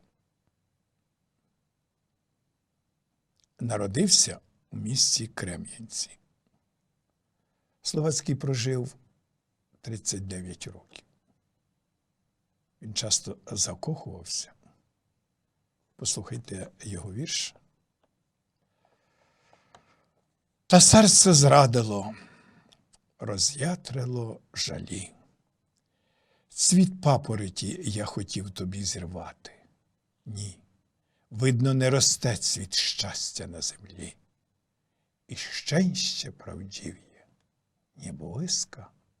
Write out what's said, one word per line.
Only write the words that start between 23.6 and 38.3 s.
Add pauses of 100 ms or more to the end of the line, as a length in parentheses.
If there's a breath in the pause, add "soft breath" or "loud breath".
жалі. (1400)
Цвіт
папороті
я
хотів
тобі
зірвати. (760)
Ні, (720)
видно,
не
росте
цвіт
щастя
на
землі. (1120)
І
щастя
правдів'є, (680)
ні
блиска (320)